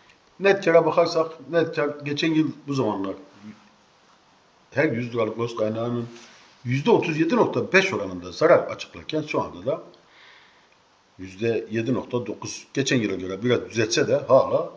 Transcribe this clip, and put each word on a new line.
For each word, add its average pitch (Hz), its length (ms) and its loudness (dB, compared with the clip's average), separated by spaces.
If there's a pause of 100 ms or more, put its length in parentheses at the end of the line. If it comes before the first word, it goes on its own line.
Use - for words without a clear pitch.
(400)
Net 196 240 2
kâra 165 220 6
bakarsak 160 640 0
net 160 260 0
kâr 147 120 0 (160)
geçen 147 300 -2
yıl 156 160 2 (160)
bu 139 80 -4
zamanlar 98 400 -2 (1600)
her 143 220 2
yüz 117 220 -4
liralık 110 240 -2
öz 117 180 -4
kaynağının 117 520 -2 (560)
yüzde 139 260 0
otuz 160 300 2
yedi 165 160 2
nokta 127 360 0
beş 185 200 4
oranında 92 400 -6
zarar 160 260 4
açıklarken - 640 -6
şu 147 200 -4
anda 87 240 -10
da 143 160 -4 (1400)
yüzde 95 520 -4
yedi 113 240 -2
nokta 107 320 -4
dokuz. - 480 -12
Geçen 135 260 0
yıla 98 140 -2
göre 92 280 -8
biraz 120 280 0
düzeltse 110 380 0
de 123 80 2
hala 135 600 4